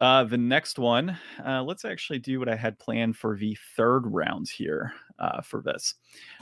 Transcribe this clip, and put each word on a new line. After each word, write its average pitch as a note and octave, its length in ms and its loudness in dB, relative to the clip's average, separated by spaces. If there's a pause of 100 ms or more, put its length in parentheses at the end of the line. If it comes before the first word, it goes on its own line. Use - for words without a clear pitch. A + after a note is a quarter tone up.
Uh, C3 240 8
the A#2 140 0
next B2+ 400 0
one, C3 380 2 (280)
uh, C3 180 -2
let's E3 220 -8
actually F3 340 -8
do C3 200 -4
what B2+ 100 -2
I A2+ 80 2
had A2 220 -4
planned A2+ 380 -2
for G#2+ 200 -2
the G#2+ 200 -4 (200)
third B2 300 4
round F#2+ 420 -2
here, - 440 -6 (260)
uh, - 220 -4
for - 220 -10
this. - 320 -4 (480)